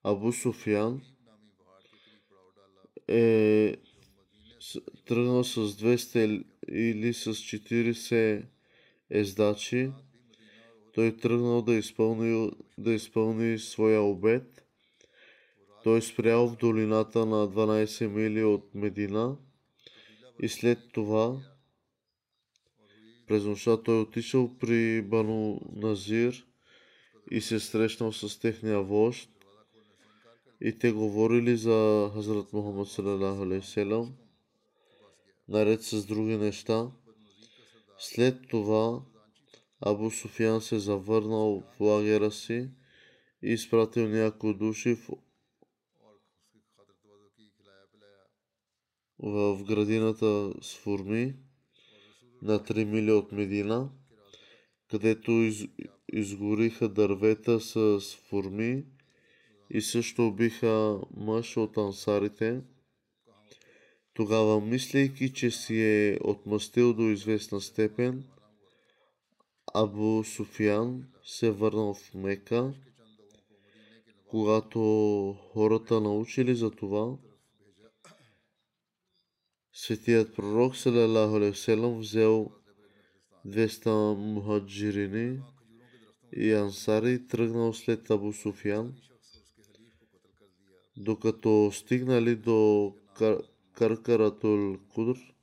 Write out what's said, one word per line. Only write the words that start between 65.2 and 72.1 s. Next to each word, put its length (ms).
че 180
си 300
е 420
отмъстил 720
до 160
известна 520
степен, 640
Абу 500
Суфиян 840
се 280
върнал 420
в 200